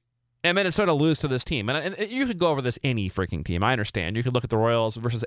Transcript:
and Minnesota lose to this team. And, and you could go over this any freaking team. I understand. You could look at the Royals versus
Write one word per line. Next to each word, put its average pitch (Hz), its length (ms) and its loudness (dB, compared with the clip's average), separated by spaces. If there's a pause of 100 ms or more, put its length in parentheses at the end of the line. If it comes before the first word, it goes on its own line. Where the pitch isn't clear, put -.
(420)
and 170 120 4
Minnesota 190 400 4
lose 151 240 4
to 151 100 -2
this 127 160 0
team. 113 240 -2
And, 151 260 -2
and 202 160 -4
you 262 140 -2
could 233 140 -2
go 175 80 2
over 147 160 2
this 123 200 -2
any 113 280 0
freaking 90 340 -4
team. 87 180 0
I 117 100 4
understand. 104 440 -2
You 117 60 -2
could 127 100 -2
look 123 100 2
at 120 60 -8
the 113 80 0
Royals 113 400 2
versus 117 300 -4